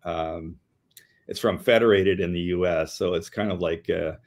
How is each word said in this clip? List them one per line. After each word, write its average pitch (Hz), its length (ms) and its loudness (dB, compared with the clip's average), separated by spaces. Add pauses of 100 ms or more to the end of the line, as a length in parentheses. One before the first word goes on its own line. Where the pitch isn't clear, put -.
um, 82 540 -8 (680)
it's - 120 -10
from 95 200 0
Federated 101 640 4
in 87 120 -2
the 87 60 -4
U 87 260 -2
S. 80 300 -2
So 90 180 -2
it's 85 160 -4
kind 104 220 -4
of 90 100 -6
like, 85 300 -4
uh, 85 220 -4 (140)